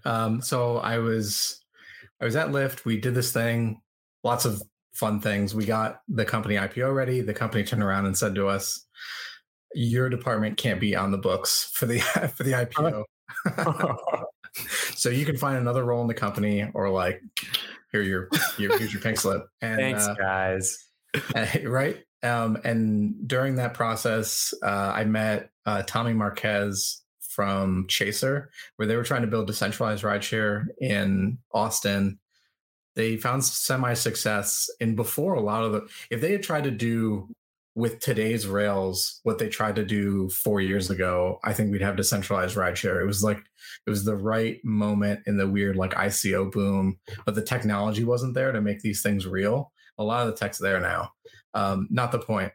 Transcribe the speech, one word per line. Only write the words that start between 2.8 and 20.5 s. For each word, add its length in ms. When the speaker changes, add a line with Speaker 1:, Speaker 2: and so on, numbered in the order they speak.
Speaker 1:
We 160
did 160
this 160
thing, 480
lots 180
of 180
fun 280
things. 340
We 100
got 440
the 160
company 340
I 80
P 160
O 80
ready. 300
The 120
company 300
turned 200
around 240
and 100
said 180
to 140
us, 360
"Your 360
department 480
can't 240
be 160
on 140
the 60
books 560
for 120
the, 140
<laughs> 360
for 80
the 120
I 100
P 180
O." 220
<laughs> 800
So 140
you 140
can 140
find 220
another 240
role 180
in 60
the 80
company, 580
or, 160
like, 320
here, 100
your, 260
your, 220
here's 120
your 120
pink 160
slip. 260
And, 160
Speaker 2:
Thanks, 300
Speaker 1:
uh, 80
Speaker 2:
guys. 680